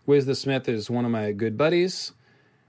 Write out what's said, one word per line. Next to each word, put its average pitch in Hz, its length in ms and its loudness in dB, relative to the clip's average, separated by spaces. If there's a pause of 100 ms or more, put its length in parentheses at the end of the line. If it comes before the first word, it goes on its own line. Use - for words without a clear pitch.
Wiz 143 200 6
the 131 100 0
Smith 135 320 -2
is 110 200 -4
one 120 160 -2
of 120 60 -2
my 107 220 -2
good 110 260 -2
buddies, 175 540 0 (560)